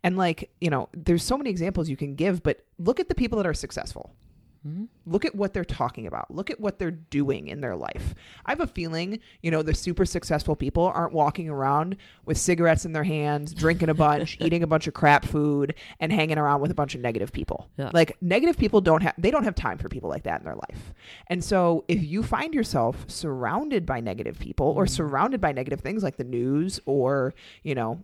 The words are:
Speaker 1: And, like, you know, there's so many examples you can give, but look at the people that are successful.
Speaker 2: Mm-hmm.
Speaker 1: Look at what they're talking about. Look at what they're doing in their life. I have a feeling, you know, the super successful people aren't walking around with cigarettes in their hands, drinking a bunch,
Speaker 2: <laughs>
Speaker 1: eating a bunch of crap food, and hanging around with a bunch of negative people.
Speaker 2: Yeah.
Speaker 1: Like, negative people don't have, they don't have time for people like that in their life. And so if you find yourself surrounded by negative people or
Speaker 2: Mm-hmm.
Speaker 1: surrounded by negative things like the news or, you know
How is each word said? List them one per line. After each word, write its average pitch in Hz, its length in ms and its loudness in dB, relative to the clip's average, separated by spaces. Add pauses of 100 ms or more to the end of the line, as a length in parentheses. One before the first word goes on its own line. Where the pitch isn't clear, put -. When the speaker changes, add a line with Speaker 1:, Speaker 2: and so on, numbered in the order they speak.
Speaker 1:
And, 185 140 2
like, 175 340 0 (100)
you 170 100 2
know, 139 220 0
there's 170 300 2
so 254 140 0
many 277 140 -4
examples 175 380 -2
you 135 80 -4
can 143 180 -6
give, 175 280 0
but - 220 -2 (140)
look 214 200 2
at 359 100 -2
the 349 60 -2
people 233 220 0
that 196 100 0
are 151 80 0
successful. - 600 -10 (520)
Speaker 2:
Mm-hmm. 180 200 -8 (200)
Speaker 1:
Look 185 180 0
at - 120 -4
what 196 180 -2
they're 180 100 -2
talking 113 440 -4
about. - 260 -8
Look 190 160 -8
at - 80 -10
what 208 220 -6
they're 175 100 -2
doing 143 560 -2
in 78 140 -10
their 113 160 -6
life. - 360 -6 (320)
I - 60 -4
have 285 100 -2
a 302 60 0
feeling, 175 540 -6 (200)
you 165 120 0
know, 156 100 2
the 156 100 0
super 175 320 0
successful 160 520 -2
people 139 260 0
aren't 170 300 0
walking 156 360 0
around 147 480 0 (280)
with - 140 -2
cigarettes 170 460 4
in 165 80 -6
their 160 120 -2
hands, 151 500 -2
drinking 165 340 2
a 156 60 4
bunch, 151 440 2
Speaker 2:
<laughs> - 20 -14
Speaker 1:
eating 165 240 2
a - 20 0
bunch 156 220 2
of - 60 -8
crap 143 300 6
food, 147 500 2 (260)
and 160 120 0
hanging 156 260 2
around 143 220 4
with 147 120 0
a - 20 -2
bunch 139 220 0
of 123 40 -8
negative 113 320 -2
people. - 460 -6
Speaker 2:
Yeah. 135 160 -4
Speaker 1:
Like, 165 260 6
negative 240 380 4
people 208 220 6
don't 165 220 4
have, - 140 0
they 180 140 2
don't 285 140 2
have 202 100 -2
time 95 240 -2
for 156 100 -8
people - 220 -6
like - 140 -6
that 82 160 -4
in - 40 -18
their 65 120 -10
life. - 360 -14 (360)
And 175 140 -2
so 175 440 4
if 175 160 2
you 180 220 -2
find 285 280 -2
yourself - 560 0
surrounded 165 800 -2
by 127 140 -4
negative 107 400 -6
people - 260 -2 (100)
or 190 100 4
Speaker 2:
Mm-hmm. - 80 0
Speaker 1:
surrounded 170 460 0
by 156 120 2
negative 131 280 -4
things 202 220 -4
like 156 140 -4
the 123 80 -6
news 131 600 0
or, 135 480 2 (300)
you 139 140 -4
know 123 280 -4